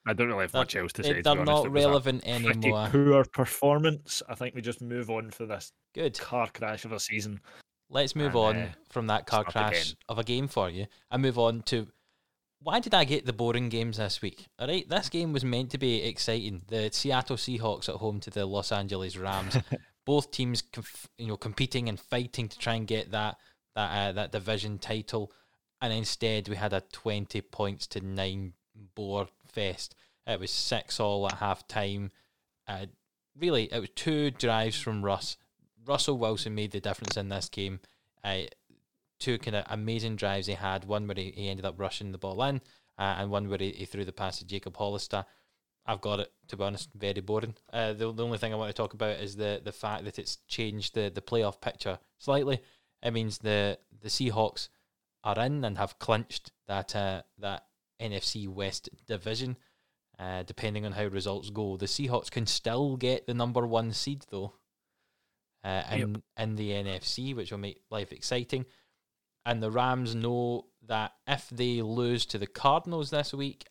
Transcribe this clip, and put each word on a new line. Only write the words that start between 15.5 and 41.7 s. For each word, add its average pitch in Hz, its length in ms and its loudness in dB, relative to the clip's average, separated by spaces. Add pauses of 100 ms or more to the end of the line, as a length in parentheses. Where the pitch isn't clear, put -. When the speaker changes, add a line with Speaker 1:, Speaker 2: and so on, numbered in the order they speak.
Speaker 2:
to 143 60 -2
be 120 260 2
exciting. 107 640 -2
The 110 240 0
Seattle 131 460 2
Seahawks 113 520 -2
at - 60 -4
home 107 260 -2
to - 80 -12
the 101 160 -2
Los 98 260 -2
Angeles 95 460 -2
Rams. 95 400 0 (240)
Speaker 1:
<laughs> - 240 -20
Speaker 2:
Both 143 260 4
teams, 123 300 0
conf-, - 560 -12
you 117 100 -6
know, 107 100 -2
competing 120 520 0
and 98 100 -4
fighting 123 480 -2
to - 100 -14
try 117 180 0
and 110 120 -2
get 110 240 0
that 107 260 -2 (400)
that, 101 320 2
uh, - 20 2
that 98 220 -4
division 104 440 -2
title, 107 540 -4 (500)
and 117 120 0
instead 110 560 0
we 104 80 -2
had 101 160 0
a 95 80 2 (100)
twenty 104 500 -4
points 101 460 -4
to 104 140 -6
nine 95 520 -4 (420)
bore 101 340 -2 (160)
fest. - 500 -4 (300)
It 107 140 0
was 92 120 -6
six - 480 -2
all 101 280 2
at 98 100 0
half 101 300 0
time. 101 440 -2 (560)
Uh, 98 200 -8 (520)
really, 147 320 4
it 117 80 -2
was 98 160 -4
two 147 360 2
drives 113 460 2
from 107 280 -2
Russ. 98 320 0 (480)
Russell 143 320 2
Wilson 110 380 0
made 104 160 -2
the 98 100 -4
difference - 340 -2
in 101 140 -2
this 98 180 -4
game. 98 320 -4 (440)
Uh, 95 180 0 (800)
two 123 180 0
kinda 104 320 -2
amazing 110 480 -2
drives 98 300 0
he 101 60 -2
had, 95 320 -2
one 104 220 -2
where 101 80 -4
he, 95 160 -6
he 101 160 -6
ended 95 180 -4
up 92 140 -6